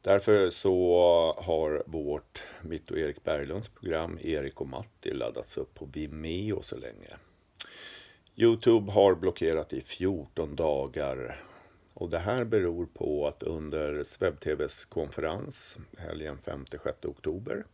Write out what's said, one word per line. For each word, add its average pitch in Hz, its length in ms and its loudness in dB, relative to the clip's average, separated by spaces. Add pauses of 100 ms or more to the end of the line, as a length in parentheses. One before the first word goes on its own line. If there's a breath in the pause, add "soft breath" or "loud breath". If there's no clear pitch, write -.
Därför 98 480 6
så 95 240 2 (640)
har 80 480 0
vårt, 73 580 -6 (180 loud breath)
mitt 80 300 -10
och - 60 -4
Erik 76 260 -4
Berglunds 76 460 -4
program 85 520 -4
Erik 71 400 -4
och 73 60 -6
Matti - 460 -8
laddats 60 440 -6
upp 69 160 -8
på - 120 -14
Vimeo 78 760 -6
så - 140 -10
länge. 55 420 -16 (1160 loud breath)
YouTube 113 560 6
har 101 240 8
blockerat 82 580 0
i 67 80 -6
fjorton 80 760 -4
dagar. 69 880 -2 (500 loud breath)
Och 90 160 -8
det 82 100 -2
här 110 240 0
beror 92 420 0
på 73 420 -2
att - 160 -6
under 76 600 -4
Sveb-T 78 520 -2
Vs 73 300 -6
konferens 78 920 -6 (200)
helgen 78 400 -10
femte, 71 400 -10
sjätte - 300 -6
oktober 92 680 -2